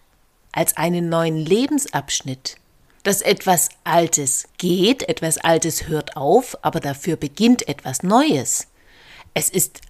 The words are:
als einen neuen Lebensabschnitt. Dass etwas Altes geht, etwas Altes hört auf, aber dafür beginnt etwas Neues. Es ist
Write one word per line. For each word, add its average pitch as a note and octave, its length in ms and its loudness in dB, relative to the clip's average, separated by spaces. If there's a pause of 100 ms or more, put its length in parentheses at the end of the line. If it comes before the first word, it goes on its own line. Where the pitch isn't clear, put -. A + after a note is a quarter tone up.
(520)
als - 240 -2
einen E3+ 320 -2
neuen E3 300 0
Lebensabschnitt. F3+ 1200 -2 (480)
Dass G3 180 0
etwas F#3 480 2 (140)
Altes D#3+ 640 0 (100)
geht, F#3 500 2
etwas D#3+ 300 -4
Altes E3 500 0
hört D3+ 280 -6
auf, D#3 460 2
aber D#3 180 -2
dafür C#3+ 360 -4
beginnt A3 520 2
etwas - 340 -6
Neues. G3+ 640 2 (680)
Es - 140 -2
ist - 400 -4